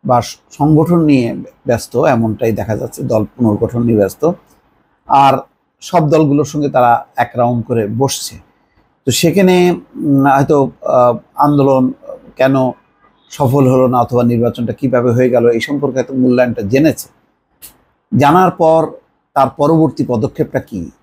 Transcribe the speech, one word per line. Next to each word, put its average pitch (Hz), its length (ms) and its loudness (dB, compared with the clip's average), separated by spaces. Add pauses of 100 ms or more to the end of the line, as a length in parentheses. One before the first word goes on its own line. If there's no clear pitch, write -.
বা 123 160 2
স-, - 160 -10 (140)
সংগঠন 156 500 2
নিয়ে 127 360 0 (300)
ব্যস্ত, 117 300 -4
এমনটাই 113 560 0
দেখা 104 240 -4
যাচ্ছে, - 260 -10
দল 113 220 -2 (120)
পুনর্গঠন 113 460 -2
নিয়ে 117 160 0
ব্যস্ত, 101 320 0 (760)
আর 135 320 2 (420)
সব 160 300 -2
দলগুলোর 151 340 2
সঙ্গে 147 240 -6
তারা 120 380 0 (100)
এক 120 180 -4
রাউন্ড 120 320 -2
করে 113 220 -2 (100)
বসছে। - 380 -4 (680)
তো 131 60 -2
সেখানে, 180 680 2 (160)
উম, 139 300 0
হয়তো, 139 440 2 (120)
আহ, 123 340 2 (180)
আন্দোলন 139 580 2 (440)
কেন 135 180 2 (760)
সফল 139 380 2
হলো 131 200 2
না 123 120 0
অথবা 120 220 -2
নির্বাচনটা 117 500 -2
কিভাবে 120 400 -2
হয়ে 123 180 2
গেল, 117 180 2
এই 117 120 0
সম্পর্কে 135 380 -6
হয়তো 131 160 -6
মূল্যায়নটা 123 480 0
জেনেছে। 127 460 0 (1080)
জানার 156 340 4
পর 160 360 2 (480)
তার 135 160 2
পরবর্তী 151 540 0
পদক্ষেপটা 123 560 -4
কী, 92 300 -12 (120)